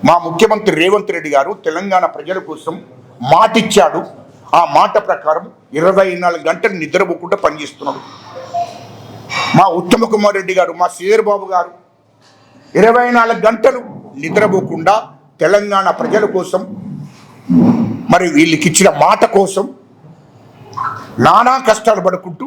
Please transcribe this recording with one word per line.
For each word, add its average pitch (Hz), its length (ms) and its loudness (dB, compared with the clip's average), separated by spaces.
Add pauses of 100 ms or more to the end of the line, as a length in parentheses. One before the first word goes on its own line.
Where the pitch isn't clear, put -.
మా 165 80 6 (100)
ముఖ్యమంత్రి 185 540 0
రేవంత్ 196 340 0
రెడ్డి 151 220 -8
గారు 147 160 0 (140)
తెలంగాణ 180 380 -2 (120)
ప్రజల 170 220 -8 (100)
కోసం 160 260 -10 (580)
మాటిచ్చాడు. 196 680 2 (580)
ఆ - 20 4 (160)
మాట 190 180 2 (120)
ప్రకారం 165 400 -2 (320)
ఇరవై 190 300 2 (160)
నాలుగు 170 240 -2
గంటలు 190 340 -2
నిద్రపోకుండా 170 640 -4
పనిచేస్తున్నాడు. 147 560 -6 (1600)
మా 185 80 6 (120)
ఉత్తమ 220 340 2
కుమార్ 208 260 2
రెడ్డి 185 200 -6
గారు, 170 220 0
మా 180 140 2
శ్రీధర్ 208 360 0
బాబు 190 240 -2
గారు 175 160 -2 (1080)
ఇరవై 240 380 4
నాలుగు 226 280 0
గంటలు 240 340 2 (420)
నిద్రపోకుండా 185 720 0 (460)
తెలంగాణ 196 500 2
ప్రజల 214 340 -2 (120)
కోసం, 185 260 -4 (1500)
మరి 180 140 2 (100)
వీళ్ళకి 160 340 2
ఇచ్చిన 185 180 4 (160)
మాట 208 200 2 (120)
కోసం 190 280 0 (1600)
నానా 226 280 4 (140)
కష్టాలు 214 320 2
పడుకుంటూ 180 460 -4